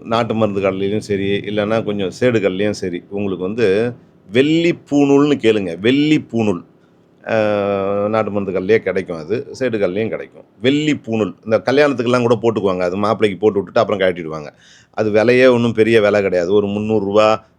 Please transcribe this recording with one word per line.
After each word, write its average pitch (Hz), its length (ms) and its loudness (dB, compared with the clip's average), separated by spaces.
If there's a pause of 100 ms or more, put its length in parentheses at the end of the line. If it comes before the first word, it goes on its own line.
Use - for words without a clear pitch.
நாட்டு 113 320 -2
மருந்து 104 260 0
கடையிலயும் 98 380 -2
சரி, 98 300 -4 (180)
இல்லைன்னா 104 380 -2
கொஞ்சம் 101 260 -4
சேடு 120 280 0
கடையிலயும் 98 440 -2
சரி, 87 260 -6
உங்களுக்கு 98 360 -6
வந்து 110 220 -2 (640)
வெள்ளி 156 440 2 (140)
பூணூல்னு 143 500 4
கேளுங்க. 104 420 0
வெள்ளி 143 420 2
பூணூல், 107 420 -2 (600)
அஹ், 101 840 -2
நாட்டு 107 220 -2
மருந்து 98 220 -4
கடையிலேயே 95 300 0
கிடைக்கும், 90 360 -4
அது 87 340 -6
சேடு 113 240 -4
கடையிலையும் 98 320 -2
கிடைக்கும். 71 360 -12 (160)
வெள்ளி 143 340 0
பூணூல் 110 400 -4 (100)
இந்த 110 140 0
கல்யாணத்துக்கெல்லாம் 123 680 0
கூட 117 100 2
போட்டுக்குவாங்க. 101 440 -2
அது 90 160 -2
மாப்பிள்ளைக்கு 104 440 -2
போட்டு 101 180 2
விட்டுட்டு 98 220 -2
அப்புறம் 101 200 -2
கழட்டிடுவாங்க. 80 500 -4 (460)
அது 107 140 -2
விலையே 123 360 4
ஒண்ணும் 120 260 4
பெரிய 110 280 4
விலை 104 220 2
கிடையாது. 90 300 0
ஒரு 101 140 2
முந்நூறு 104 380 -2
ரூபா, 104 240 4 (300)